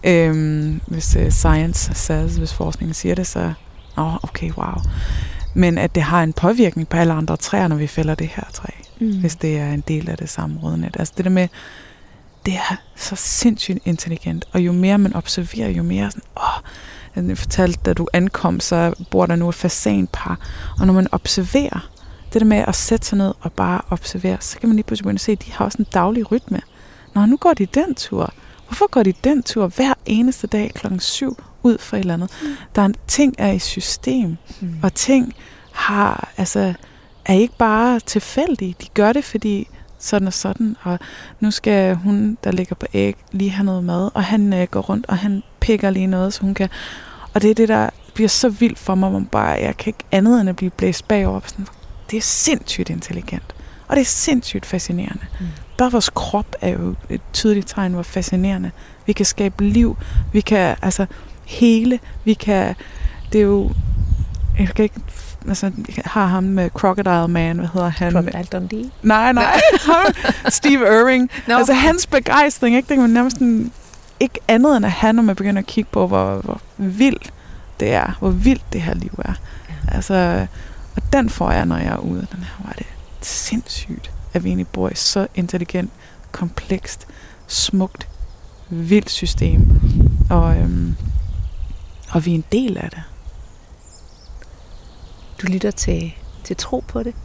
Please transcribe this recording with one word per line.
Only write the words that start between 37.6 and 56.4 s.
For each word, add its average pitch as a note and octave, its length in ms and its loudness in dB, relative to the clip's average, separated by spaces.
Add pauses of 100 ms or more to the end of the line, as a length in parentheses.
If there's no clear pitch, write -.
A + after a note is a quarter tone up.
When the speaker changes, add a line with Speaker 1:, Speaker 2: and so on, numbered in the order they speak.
Speaker 1:
tilfældige. A#3 800 -2
De - 140 -16
gør G#3 180 6
det, C#4+ 120 0
fordi G#3 440 -2 (300)
sådan G3 300 0
og F3+ 40 -4
sådan, G#3+ 500 -4
og F3+ 160 -2 (420)
nu G#3+ 100 2
skal G3 440 2
hun, G3+ 500 0
der F#3+ 80 0
ligger F3+ 220 -2
på - 200 -10
æg, G2+ 220 0 (160)
lige G3 180 0
have G3 140 -2
noget F#3 200 0
mad, F3 300 -2
og G#3 100 0
han, G3+ 280 2
øh, F3+ 180 0
går - 100 -2
rundt, G3+ 260 -4
og G3 120 0
han G3+ 240 -2 (180)
pikker G3+ 300 2
lige F#3+ 160 0
noget, F#3+ 280 0
så - 60 -8
hun G3 140 0
kan. F#3+ 140 -2 (640)
Og G#3 80 4
det G#3+ 80 6
er A3 40 6
det, A3 140 4
der A3 220 2 (240)
bliver A3 140 2
så - 200 2
vildt A3 300 2
for - 160 -2
mig, F#3+ 160 2
hvor G3 80 0
man G3 100 -2
bare, G#2 220 2
jeg - 260 -2
kan - 140 -6
ikke - 220 -12
andet A3 280 4
end F#3+ 100 0
at F3+ 60 -4
blive F#3 140 -4
blæst - 380 -2
bagover. F#3+ 380 0
Sådan, G3 200 -12 (440)
det G#3 60 -4
er A3 60 -2
sindssygt - 680 -2
intelligent, E3+ 640 -10 (340)
og C#4 80 2
det C#4+ 40 6
er B3+ 60 2
sindssygt - 600 -2
fascinerende. - 580 -6 (160)
Speaker 2:
Mm. F#3 60 -8 (320)
Speaker 1:
Bare B3+ 140 4
vores A3+ 180 2
krop - 500 -4